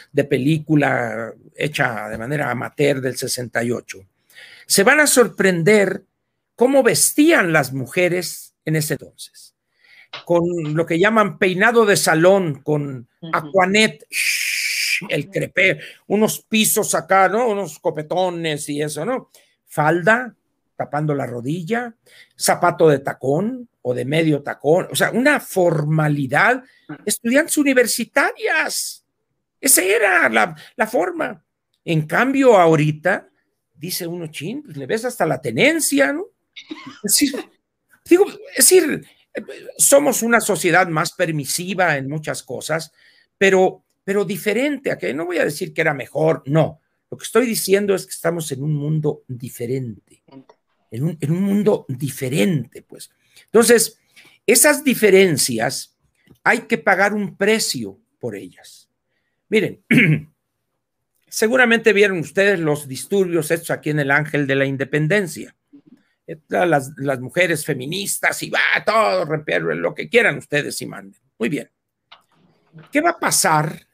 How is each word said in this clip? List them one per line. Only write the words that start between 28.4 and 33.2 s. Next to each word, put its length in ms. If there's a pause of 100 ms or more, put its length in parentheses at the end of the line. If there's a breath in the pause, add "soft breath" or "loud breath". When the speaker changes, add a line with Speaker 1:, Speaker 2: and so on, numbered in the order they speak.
Speaker 1:
esa 240
era 460
la, 260 (200 loud breath)
la 120
forma. 560 (420)
En 200
cambio, 520
ahorita, 720 (440)